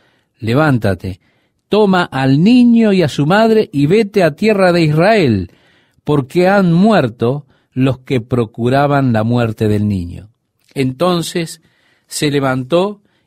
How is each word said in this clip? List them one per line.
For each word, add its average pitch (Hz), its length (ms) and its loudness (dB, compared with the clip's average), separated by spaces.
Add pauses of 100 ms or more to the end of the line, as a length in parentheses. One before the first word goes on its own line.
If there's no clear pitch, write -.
(400)
'Levántate, 110 800 -2 (480)
toma 190 360 0
al 135 380 0
niño 233 520 4
y 180 80 2
a 147 80 0
su 143 160 -4
madre 220 480 0
y 143 140 0
vete 196 360 0
a 156 120 0
tierra 196 360 0
de 170 120 2
Israel, 151 680 0 (540)
porque 147 420 0
han 190 240 2
muerto 147 760 0 (260)
los 131 260 -2
que 131 220 -4
procuraban 127 920 -2
la 107 140 0
muerte 117 420 -2
del 104 220 0
niño'". 87 400 -8 (440)
Entonces 160 880 -4 (480)
se 151 220 -4
levantó 139 680 -2 (260)